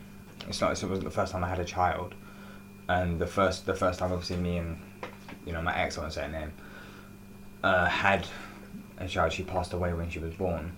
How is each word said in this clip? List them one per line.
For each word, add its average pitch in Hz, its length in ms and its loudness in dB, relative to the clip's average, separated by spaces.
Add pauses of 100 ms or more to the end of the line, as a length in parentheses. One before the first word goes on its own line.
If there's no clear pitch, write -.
(460)
it's 101 140 -4
not, 78 120 4
it - 140 -2
wasn't 92 180 0
the - 60 -4
first 98 220 0
time 92 100 0
I 87 60 2
had 90 120 0
a 87 40 0
child. 90 500 2 (720)
And 90 320 4
the 87 80 2
first, 92 380 4
the 92 100 2
first 90 240 4
time, 92 140 2
obviously, 87 240 -2
me 87 220 2
and, 82 200 -2 (680)
you 85 80 -4
know, 80 80 -2
my 85 160 0
ex, 90 180 0
I 85 60 -4
won't 80 100 -4
say - 100 -4
her 73 60 -4
name, 76 240 -6 (1080)
uh, 92 240 8
had 98 400 4 (720)
a 90 100 -6
child. 82 240 4
She 95 100 -2
passed 90 300 -2
away 87 220 2
when 85 160 -2
she 82 80 -6
was 82 160 -4
born. 85 440 0